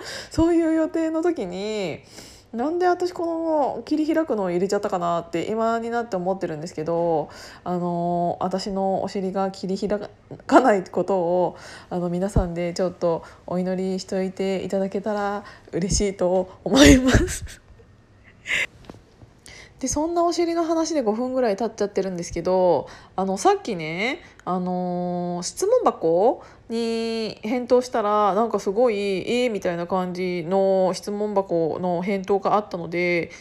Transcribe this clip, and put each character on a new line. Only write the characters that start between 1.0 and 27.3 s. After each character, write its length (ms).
の 120
時 240
に、 540
な 180
ん 80
で 80
私 260
こ 640
の 60
切 240
り 80
開 100
く 100
の 100
を 60
入 100
れ 80
ち 40
ゃ 60
っ 20
た 80
か 100
な 220
っ 100
て 200
今 280
に 120
な 140
っ 20
て 100
思 180
っ 40
て 80
る 100
ん 40
で 60
す 80
け 100
ど、 440
あ 120
の、 640
私 300
の 320
お 60
尻 240
が 180
切 160
り 120
開 220
か 140
な 140
い 100
こ 200
と 140
を、 380
あ 80
の、 100
皆 220
さ 160
ん 80
で 180
ち 100
ょ 80
っ 40
と 300
お 120
祈 340
り 60
し 60
と 180
い 100
て 320
い 40
た 100
だ 100
け 140
た 100
ら 320
嬉 220
し 160
い 40
と 360
思 200
い 140
ま 120
す。 500
<laughs> 280
で、 100
そ 180
ん 80
な 100
お 80
尻 220
の 100
話 300
で 80
五 100
分 220
ぐ 80
ら 80
い 60
経 100
っ 80
ち 80
ゃ 20
っ 60
て 100
る 100
ん 60
で 60
す 100
け 100
ど、 460
あ 100
の、 120
さ 180
っ 80
き 140
ね、 440
あ 120
の 840
ー、 20
質 240
問 180
箱 580
に 720